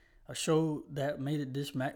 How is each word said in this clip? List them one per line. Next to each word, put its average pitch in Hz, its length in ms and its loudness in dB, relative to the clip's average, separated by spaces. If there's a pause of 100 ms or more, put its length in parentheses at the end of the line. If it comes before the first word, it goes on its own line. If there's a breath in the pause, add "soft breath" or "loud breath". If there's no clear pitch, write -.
(280)
a - 80 -10
show 160 480 2 (100)
that 143 260 -2
made 147 220 0
it 131 120 -4
this 143 220 -4
ma-, 131 200 0